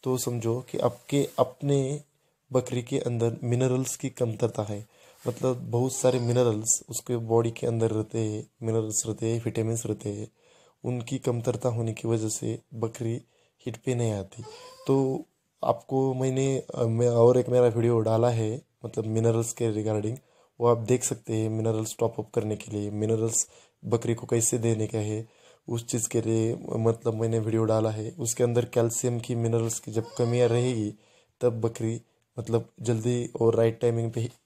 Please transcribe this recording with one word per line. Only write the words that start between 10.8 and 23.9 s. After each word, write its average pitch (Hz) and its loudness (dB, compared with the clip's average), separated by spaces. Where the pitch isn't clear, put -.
उनकी 123 -4
कमतरता 120 -2
होने 113 -2
की 113 -6
वजह 110 0
से 117 -6
बकरी 113 -6
हिट 113 -8
पे 131 -4
नहीं 117 0
आती। 98 -8
तो 135 2
आपको 135 0
मैंने, 131 0
अ, - -2
मैं 117 2
और 117 8
एक 123 2
मेरा 123 6
वीडियो 117 4
डाला 113 4
है, 113 0
मतलब 110 -6
मिनरल्स 113 2
के 107 -2
regarding, 107 -2
वो 120 4
आप 117 6
देख 123 0
सकते 117 -4
हैं। 110 0
मिनरल्स 110 -2
टॉप 113 0
अप 107 -10
करने 107 -2
के - -16
लिए 104 -4
मिनरल्स 110 0
बकरी 117 0